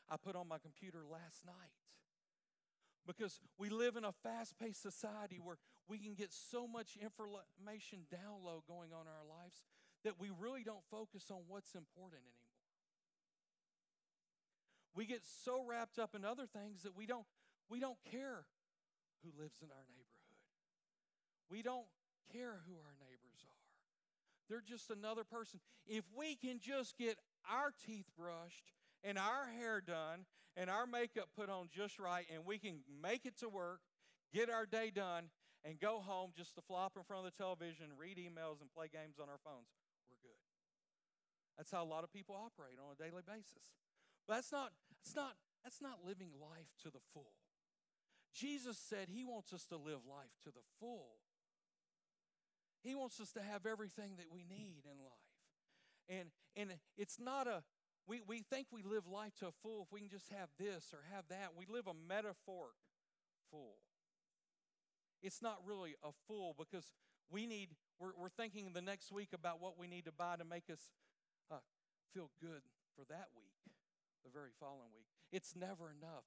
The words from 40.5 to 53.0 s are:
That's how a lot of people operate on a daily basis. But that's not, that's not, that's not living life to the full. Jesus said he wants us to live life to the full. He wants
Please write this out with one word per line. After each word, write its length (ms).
That's 140
how 140
a 20
lot 160
of 100
people 220
operate 460
on 100
a 60
daily 260
basis. 480
But 100
that's 160
not, 200
that's 140
not, 200
that's 180
not 240
living 240
life 300
to 60
the 100
full. 200
Jesus 460
said 300
he 160
wants 280
us 140
to 100
live 320
life 220
to 60
the 120
full. 400
He 120
wants 260